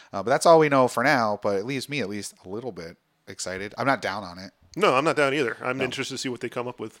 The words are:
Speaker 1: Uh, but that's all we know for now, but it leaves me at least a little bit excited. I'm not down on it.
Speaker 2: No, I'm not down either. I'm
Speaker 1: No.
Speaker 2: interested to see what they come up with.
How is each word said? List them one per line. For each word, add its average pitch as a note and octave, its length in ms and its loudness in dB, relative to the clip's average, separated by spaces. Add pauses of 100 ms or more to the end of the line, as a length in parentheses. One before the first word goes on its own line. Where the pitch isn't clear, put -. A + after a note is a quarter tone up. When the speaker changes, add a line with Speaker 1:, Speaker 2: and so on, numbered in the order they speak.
(120)
Speaker 1:
Uh, G2 120 -6
but G#2+ 60 -2
that's D3 160 2
all E3 140 10
we D3+ 100 4
know C3+ 180 6
for A#2 160 -2
now, A#2 380 2
but G2+ 160 0
it G2+ 80 -4
leaves C3 240 -6
me C#3+ 120 -4
at G2 80 -4
least G#2 240 -8 (120)
a F#2 40 -14
little A#2 220 -8
bit E2+ 260 -14 (300)
excited. F#2+ 500 -8
I'm B2 100 -2
not C3 140 2
down G2+ 220 -4
on F2 160 -14
it. G2 120 -16 (240)
Speaker 2:
No, E3 200 4
I'm C#3+ 100 2
not D3 100 2
down C#3 180 2
either. B2 280 -2
I'm B2+ 160 -4
Speaker 1:
No. C3+ 80 -2
Speaker 2:
interested B2+ 300 -6
to - 20 -8
see C3+ 120 -6
what A#2+ 120 -8
they A#2 80 -6
come B2 180 -6
up B2 120 -10
with. A2 220 -12